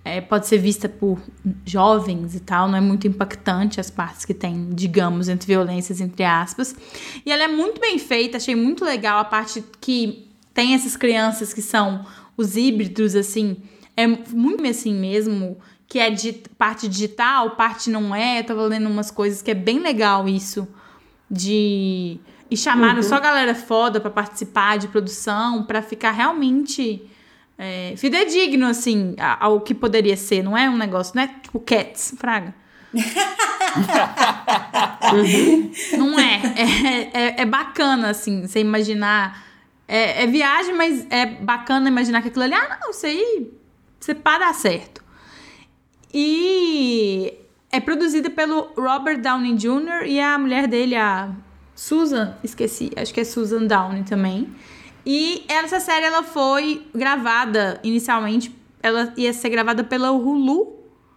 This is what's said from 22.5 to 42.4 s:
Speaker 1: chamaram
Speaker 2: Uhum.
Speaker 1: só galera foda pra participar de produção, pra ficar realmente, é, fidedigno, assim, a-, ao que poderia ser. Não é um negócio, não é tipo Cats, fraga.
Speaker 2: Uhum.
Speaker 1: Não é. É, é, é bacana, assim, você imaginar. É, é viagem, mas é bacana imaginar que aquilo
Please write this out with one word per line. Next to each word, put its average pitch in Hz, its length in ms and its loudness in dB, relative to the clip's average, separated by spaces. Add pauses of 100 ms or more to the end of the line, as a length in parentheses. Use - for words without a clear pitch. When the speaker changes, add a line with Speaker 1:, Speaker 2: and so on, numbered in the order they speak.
Speaker 1:
chamaram 240 400 4
Speaker 2:
Uhum. 226 60 2
Speaker 1:
só 220 160 4
galera 277 360 2
foda 226 460 0
pra 214 80 -6
participar 208 680 0
de 202 120 -4
produção, 214 720 -2
pra 214 180 -2
ficar 220 300 -2
realmente, 262 880 0 (560)
é, 185 380 -10
fidedigno, 294 720 2
assim, 220 500 0
a-, - 280 0
ao 208 160 4
que 214 120 -2
poderia 208 440 2
ser. 190 260 0
Não 202 140 -2
é 262 120 4
um 247 80 2
negócio, 185 380 -2
não 254 80 2
é 269 40 -4
tipo - 340 -10
Cats, - 560 -2
fraga. 208 360 -4 (2500)
Speaker 2:
Uhum. 208 580 4 (260)
Speaker 1:
Não 285 220 2
é. 220 220 4 (160)
É, 247 640 0
é, 240 180 0
é 240 40 0
bacana, 269 640 0
assim, 202 360 -4
você 202 140 -2
imaginar. 208 880 0 (440)
É, 220 300 2
é 240 40 2
viagem, 302 460 2
mas 330 360 0
é 240 160 0
bacana 240 640 0
imaginar 240 320 2
que 233 80 -4
aquilo 254 160 -2